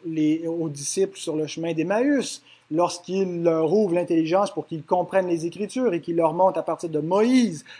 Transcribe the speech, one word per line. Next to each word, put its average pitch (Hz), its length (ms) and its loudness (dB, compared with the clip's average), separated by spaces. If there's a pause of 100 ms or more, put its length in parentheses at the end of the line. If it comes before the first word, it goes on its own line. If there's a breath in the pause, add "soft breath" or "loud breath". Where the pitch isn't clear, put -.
les, 160 420 0
aux 165 220 -4
disciples 147 480 -4
sur 156 180 -6
le 156 120 -4
chemin 165 260 -6
d'Emmaüs, 214 680 -2 (280 soft breath)
lorsqu'il 175 720 -2
leur 160 300 2
ouvre 196 220 2
l'intelligence 175 560 0
pour 151 140 -8
qu'ils 156 180 -10
comprennent 180 440 0
les 170 180 -2
Écritures 202 480 -4
et 170 60 -2
qu'il 170 160 -6
leur 165 180 4
montre 185 240 4
à 156 60 -2
partir 165 260 -6
de 151 100 -2
Moïse, 202 680 4 (140 loud breath)